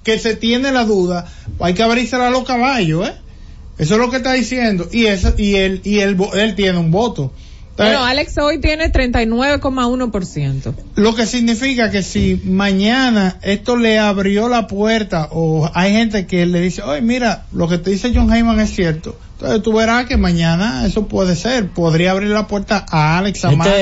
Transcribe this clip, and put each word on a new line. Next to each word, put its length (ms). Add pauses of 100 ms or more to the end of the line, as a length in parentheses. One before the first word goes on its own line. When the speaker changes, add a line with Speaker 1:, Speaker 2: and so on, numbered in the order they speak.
Speaker 1:
que 160
se 160
tiene 360
la 140
duda, 400 (340)
hay 140
que 100
abrírsela 440
a 40
los 120
caballos, 680
¿eh? 40 (680)
Eso 160
es 40
lo 120
que 60
está 160
diciendo. 580
Y 140
eso, 320
y 180
él, 280
y 160
él 160
vo-, 200
él 180
tiene 240
un 140
voto. 400 (400)
Entonces, 240
Speaker 2:
Bueno, 100
Alex 320
hoy 220
tiene 300
treinta 340
y 20
nueve 360
coma 260
uno 240
por 140
ciento. 500 (200)
Speaker 1:
lo 200
que 100
significa 640
que 140
si 400
mañana 1000
esto 360
le 200
abrió 520
la 180
puerta, 640
o 420
hay 200
gente 340
que 180
le 140
dice, 240
"Oye, 180
mira, 520
lo 160
que 100
te 100
dice 240
John 180
Heyman 280
es 160
cierto", 420 (200)
entonces 260
tú 100
verás 320
que 120
mañana 680
eso 220
puede 300
ser, 320
podría 420
abrir 180
la 160
puerta 440
a 280
Alex 200
Speaker 3:
Esta 120
Speaker 1:
Amaya. 320